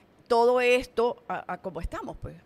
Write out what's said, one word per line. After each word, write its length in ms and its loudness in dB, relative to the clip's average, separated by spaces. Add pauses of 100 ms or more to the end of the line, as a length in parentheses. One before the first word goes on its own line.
(280)
todo 320 4
esto 640 0
a, 280 -8
a 60 -14
como 200 -10
estamos, 380 -10
pues, 280 -14